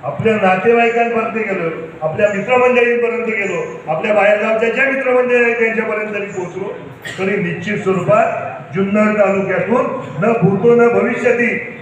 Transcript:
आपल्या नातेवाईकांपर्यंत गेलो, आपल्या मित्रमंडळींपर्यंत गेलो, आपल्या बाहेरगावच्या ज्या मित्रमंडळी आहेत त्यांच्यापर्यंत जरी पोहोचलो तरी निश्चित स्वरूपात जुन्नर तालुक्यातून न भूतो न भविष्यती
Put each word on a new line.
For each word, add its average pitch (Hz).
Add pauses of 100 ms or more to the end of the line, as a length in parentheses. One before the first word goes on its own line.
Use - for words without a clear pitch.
आपल्या 208
नातेवाईकांपर्यंत 226 (120)
गेलो, 175 (380)
आपल्या 208
मित्रमंडळींपर्यंत 240
गेलो, 196 (320)
आपल्या 160
बाहेरगावच्या 220
ज्या 254
मित्रमंडळी 247
आहेत 233
त्यांच्यापर्यंत 220
जरी 196
पोहोचलो 185 (460)
तरी 196
निश्चित 175
स्वरूपात 185
जुन्नर 208
तालुक्यातून 196 (360)
न 226 (100)
भूतो 196
न 240
भविष्यती 240 (340)